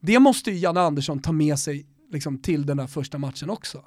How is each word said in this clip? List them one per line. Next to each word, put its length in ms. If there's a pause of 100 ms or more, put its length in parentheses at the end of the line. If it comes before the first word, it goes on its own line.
Det 180
måste 320
ju 80
Janne 220
Andersson 380
ta 140
med 260
sig, 280 (260)
liksom, 260
till 280
den 120
här 80
första 320
matchen 320
också. 360